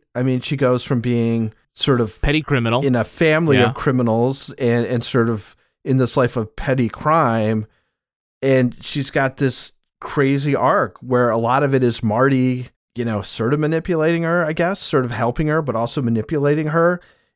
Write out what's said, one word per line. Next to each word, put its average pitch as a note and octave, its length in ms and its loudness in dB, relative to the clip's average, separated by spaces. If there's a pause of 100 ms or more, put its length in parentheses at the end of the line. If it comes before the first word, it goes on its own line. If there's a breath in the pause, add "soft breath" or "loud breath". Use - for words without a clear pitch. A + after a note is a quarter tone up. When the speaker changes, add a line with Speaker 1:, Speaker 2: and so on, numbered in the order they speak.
(160)
Speaker 1:
I B2 80 -2
mean, B2+ 160 0
she - 160 -6
goes B2+ 300 0
from B2+ 160 -2
being A#2 520 0 (200)
sort C3 260 2
of A2 220 -2
Speaker 2:
Petty D3 200 2
criminal. B2+ 440 0
Speaker 1:
in C3 100 2
a A#2 80 2
family D#3 540 2
Speaker 2:
Yeah. G2+ 80 6
Speaker 1:
of A2+ 80 0
criminals B2 800 0
and, A#2+ 320 0
and A#2+ 180 -2
sort A#2 260 0
of G#2+ 260 -6 (280)
in C3 140 0
this B2+ 180 0
life B2 220 0
of A2 180 -4
petty C3 320 0
crime. A2+ 800 0 (760)
And C3 380 2
she's - 320 -6
got C3+ 240 -2
this - 380 -4 (260)
crazy C#3 560 0
arc D3+ 440 0
where B2 300 2
a A2 80 0
lot A#2+ 260 0
of C#3 120 0
it B2+ 80 4
is A#2+ 180 0
Marty, B2+ 680 0 (260)
you A#2+ 100 -6
know, A2 160 -4
sort A2+ 320 -2
of D3 60 0
manipulating E3 640 0
her, E3+ 220 0
I D#3 80 -4
guess, F3 260 -2
sort C3 260 0
of A#2 60 -4
helping A#2+ 360 -2
her, D3+ 140 0
but C#3 140 -4
also A#2+ 260 -2
manipulating C#3+ 680 0
her. E3 340 2 (340 soft breath)